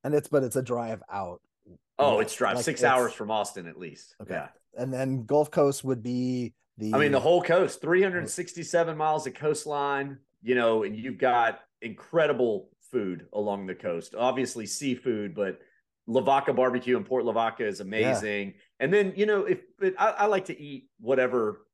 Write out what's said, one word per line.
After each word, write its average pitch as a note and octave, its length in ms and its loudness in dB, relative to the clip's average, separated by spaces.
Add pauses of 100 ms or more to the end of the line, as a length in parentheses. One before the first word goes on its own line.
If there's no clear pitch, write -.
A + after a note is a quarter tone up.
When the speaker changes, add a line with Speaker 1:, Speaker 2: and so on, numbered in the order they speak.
Speaker 1:
And D3 100 0
it's, C#3+ 140 2
but C#3+ 140 2
it's B2 140 -2
a C3 60 0
drive A#2 480 -4
out F2+ 300 -8 (580)
Speaker 2:
Oh, C3 180 6
Speaker 1:
west. G#2+ 120 2
Speaker 2:
it's - 80 -8
drive A2 200 2
Speaker 1:
Like, A#2+ 80 -2
Speaker 2:
six - 160 -2
Speaker 1:
it's - 40 6
Speaker 2:
hours B2+ 280 4
from G#2+ 180 -8
Austin G2+ 380 -2
at D#2 100 -16
least. - 440 -16
Speaker 1:
Okay. F#2 120 -8
Speaker 2:
Yeah. D2 140 -6 (280)
Speaker 1:
And C3 160 -4
then C3 320 -2
Gulf D3 260 2
Coast C#3 340 2
would B2+ 180 -2
be B2 520 -2 (240)
the G#2+ 160 -2
Speaker 2:
I C3 40 4
mean, D3 140 4
the C3 80 4
whole F3 220 4
coast, F3 400 2
three F3+ 200 2
hundred F3+ 280 -2
sixty-seven E3+ 680 -2
miles D#3 300 0
of B2 80 -8
coastline, C#3+ 840 -4 (240)
you B2 120 2
know, A2+ 280 4
and G#2+ 140 -4
you've A2 220 -8
got A#2+ 420 2 (220)
incredible A#2+ 880 0 (200)
food F#2+ 440 -4
along G2+ 320 -2
the F#2 80 -8
coast. E2+ 420 -8
Obviously B2 500 -2
seafood, A2 680 -4
but F#2+ 260 -4 (460)
Lavaca C3+ 480 2
Barbecue B2 420 2
in G2+ 80 -2
Port B2+ 200 0
Lavaca A2+ 420 0
is G2+ 140 -4
Speaker 1:
Yeah. G2+ 60 -10
Speaker 2:
amazing. G#2+ 680 -2 (240)
And C#3+ 140 0
then, G3 240 4
you G3+ 100 2
know, G#3 180 2
if, F3+ 160 0 (220)
if F#3 160 2
I, A3 120 4
I G3+ 160 0
like F#3+ 200 0
to - 120 -10
eat C#3+ 300 -14 (100)
whatever A#2+ 760 0